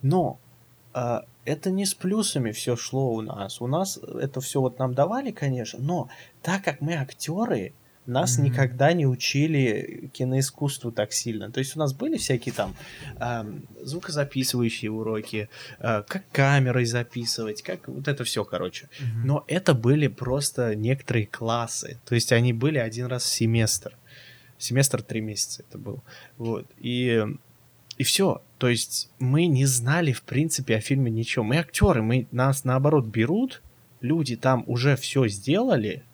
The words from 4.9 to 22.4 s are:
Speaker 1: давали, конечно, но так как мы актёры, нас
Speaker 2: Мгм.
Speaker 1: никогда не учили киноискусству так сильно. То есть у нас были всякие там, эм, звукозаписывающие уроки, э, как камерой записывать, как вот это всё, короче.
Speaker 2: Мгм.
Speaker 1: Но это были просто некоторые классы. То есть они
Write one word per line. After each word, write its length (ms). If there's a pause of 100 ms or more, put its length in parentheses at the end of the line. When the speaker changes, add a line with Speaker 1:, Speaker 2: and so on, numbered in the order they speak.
Speaker 1:
давали, 360
конечно, 500
но 280 (320)
так 240
как 160
мы 140
актёры, 800 (320)
нас 300
Speaker 2:
Мгм. 20
Speaker 1:
никогда 540
не 140
учили 1040
киноискусству 760
так 220
сильно. 380
То 100
есть 160
у 20
нас 140
были 240
всякие 380
там, 200 (440)
эм, 480 (160)
звукозаписывающие 1080
уроки, 580 (300)
э, 280
как 240
камерой 540
записывать, 800
как 260
вот 200
это 160
всё, 200
короче. 440 (100)
Speaker 2:
Мгм. 240
Speaker 1:
Но 240
это 280
были 340
просто 680
некоторые 520
классы. 800
То 100
есть 180
они 200